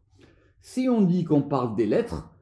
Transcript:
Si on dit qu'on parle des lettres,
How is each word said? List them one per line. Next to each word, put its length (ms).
Si 280
on 140
dit 220
qu'on 180
parle 320
des 120
lettres, 560